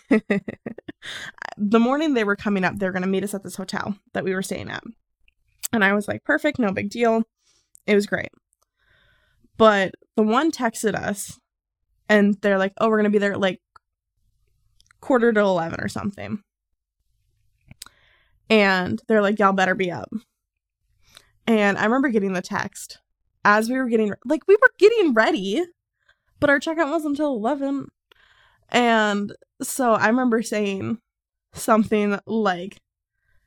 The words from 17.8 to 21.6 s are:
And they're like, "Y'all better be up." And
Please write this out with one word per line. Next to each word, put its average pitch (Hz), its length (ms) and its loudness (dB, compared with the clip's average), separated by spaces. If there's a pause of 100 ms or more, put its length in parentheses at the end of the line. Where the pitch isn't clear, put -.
And 196 580 2
they're 220 140 2
like, 202 180 0
"Y'all 196 140 4
better 185 220 0
be 185 160 -4
up." 123 180 -10 (1400)
And 208 300 2